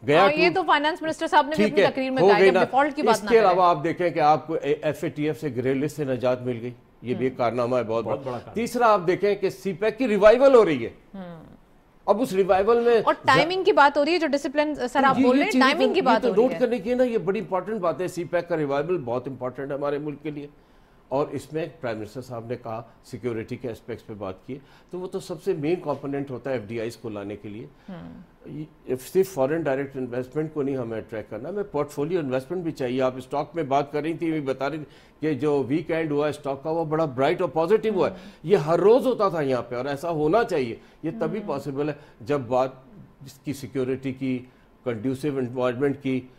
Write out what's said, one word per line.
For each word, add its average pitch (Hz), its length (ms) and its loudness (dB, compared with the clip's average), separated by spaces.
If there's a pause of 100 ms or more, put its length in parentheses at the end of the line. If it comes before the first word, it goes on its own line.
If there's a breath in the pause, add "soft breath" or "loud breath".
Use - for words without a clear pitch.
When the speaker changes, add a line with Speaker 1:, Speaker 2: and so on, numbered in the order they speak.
Speaker 1:
गया 147 180 6
Speaker 2:
हाँ, 196 80 6
ये 320 180 2
Speaker 1:
टू- 339 80 0
Speaker 2:
तो 381 60 0
finance 302 400 0
minister 320 240 -4
साहब 302 180 4
ने 302 120 -4
भी 214 80 4
Speaker 1:
ठीक - 80 0
Speaker 2:
अपनी 190 120 4
Speaker 1:
है, 269 60 4
Speaker 2:
तकरीर 262 200 -4
में 262 120 0
Speaker 1:
हो 185 60 6
Speaker 2:
कहा 208 80 8
कि 202 60 6
Speaker 1:
गई 190 60 8
Speaker 2:
हम 180 60 4
Speaker 1:
ना। 185 60 4
Speaker 2:
डिफॉल्ट 269 340 2
की 294 80 -4
बात 220 140 4
ना - 0 -
Speaker 1:
इसके 208 120 -6
Speaker 2:
करें। 233 100 8
Speaker 1:
अलावा 185 320 6
आप 175 60 4
देखें 160 380 -2
कि 160 60 0
आपको 156 360 4
ए-, 147 280 -2
एफ़ 151 220 -2
ए 151 40 -2
टी 147 160 -4
एफ़ 151 120 -2
से 151 120 -4
grey 127 240 0
list 143 220 -2
से 151 80 -4
निजात 127 380 0
मिल 123 140 -4
गई, 120 180 -10 (300)
ये 120 100 -2
भी 117 120 -2
एक 131 60 0
Speaker 2:
हम्म। 127 60 -16
Speaker 1:
कारनामा 120 400 0
है 120 60 0
बहुत 110 200 -2
Speaker 3:
बहुत 127 140 -4
Speaker 1:
बड़ा। 139 80 -10
Speaker 3:
बड़ा 123 120 -6
कारनामा। 101 160 -16
Speaker 1:
तीसरा, 240 320 0
आप 208 140 4
देखें 190 400 0
कि 190 100 0
सी - 220 -6
पैक 214 240 -2
की 262 100 0
revival 220 480 6
हो 233 80 10
रही 147 220 2
है। 98 100 -8 (200)
Speaker 2:
हम्म। 175 320 -16 (600)
Speaker 1:
अब 208 120 4
उस 226 120 -2
revival 196 520 4
में 233 180 4
Speaker 2:
और 302 120 2
टाइमिंग 311 500 2
की 339 80 4
बात 285 260 6
हो 285 40 4
रही 311 120 2
है, 349 60 0
जो 320 60 0
डिसिप्लिन, 285 640 -2
सर, 269 160 0
आप 269 120 4
Speaker 1:
जी, 254 60 4
Speaker 2:
बोल 254 80 6
Speaker 1:
ये 262 60 4
Speaker 2:
रहे 294 80 4
हैं, 415 80 -2
Speaker 1:
चीज़ें 262 160 6
Speaker 2:
timing 277 220 2
Speaker 1:
तो, - 40 -2
Speaker 2:
की - 60 2
Speaker 1:
ये - 20 0
Speaker 2:
बात 233 200 4
Speaker 1:
तो 247 60 2
Speaker 2:
हो 202 60 0
रही 202 80 4
Speaker 1:
note 254 100 2
Speaker 2:
है। 226 60 -6
Speaker 1:
करने 240 200 0
की 196 120 -6
है 247 60 0
ना, 254 80 4
ये 233 140 -2
बड़ी 196 220 -2
important 185 400 -4
बात 165 200 -2
है। 180 80 -4
सी 170 160 -8
पैक 170 220 -2
का 175 100 -2
रिवाइवल 151 420 -2
बहुत 123 300 -6
important 127 420 -10
है 139 80 -6
हमारे 143 200 -4
मुल्क 147 240 -8
के 156 80 -8
लिए। 143 180 -12 (640 soft breath)
और 139 180 -2
इसमें 151 500 -10
Prime 117 160 -6
Minister 107 240 -12
साहब 117 300 -12
ने 123 60 -6
कहा, 117 380 -12 (100)
security 113 520 -8
के 120 120 -10
aspects 110 360 -12
पे 113 100 -14
बात 98 320 -10
की, 131 160 -12 (300 soft breath)
तो 180 60 -10
वो 180 80 -8
तो 185 140 -8
सबसे 180 340 -4
main 160 220 -2
component 139 540 -6
होता 127 200 -8
है 131 60 -2
एफ़डीआईज़ 113 420 -6
को 113 120 -10
लाने 104 260 -8
के 107 120 -14
लिए। 113 200 -14 (200)
Speaker 2:
हम्म। 165 720 -16
Speaker 1:
ये 156 360 -6
सिर्फ 190 380 0
foreign 143 280 0
direct 139 340 -2
investment 127 580 -6
को 147 80 -2
नहीं 139 140 -2
हमें 113 220 -6
अट्रैक्ट 107 320 -10
करना, 113 180 -10
हमें 202 220 -6
portfolio 147 500 -2
investment 139 440 -4
भी 160 80 -4
चाहिए। 127 280 -2
आप 127 180 0
stock 143 380 -6
में 156 120 -4
बात 139 240 0
कर 147 100 -2
रही 165 120 -4
थी, 160 180 -4
मैं 156 120 -4
बता 131 220 -2
रही 151 140 -6
थी 147 40 -12 (360 soft breath)
कि 156 140 0
जो 143 280 0
weekend 160 500 -2
हुआ 147 140 0
है 147 60 -2
stock 135 320 -8
का, 160 60 -4
वो 165 140 0
बड़ा 156 220 0
bright 139 360 0
और 175 60 0
पॉजिटिव 214 460 2
हुआ 160 140 2
है। 98 60 -6
Speaker 2:
हम्म। - 360 -8
Speaker 1:
ये 202 60 6
हर 165 220 2
रोज़ 208 260 6
होता 214 260 2
था 160 120 -2
यहाँ 131 200 0
पे 120 140 -8
और 127 100 -4
ऐसा 143 220 -6
होना 165 360 2
चाहिए। 127 360 -4 (240 soft breath)
ये 156 60 -4
तभी 170 280 -4
Speaker 2:
हम्म। 208 100 -10
Speaker 1:
possible 143 400 -4
है 147 100 -6 (240 loud breath)
जब 131 260 -2
बात 131 360 -2 (420)
इसकी - 280 -10
security 131 580 -4
की, 131 380 -4 (340 soft breath)
conducive 131 540 -4
environment 127 580 -2
की 131 420 -4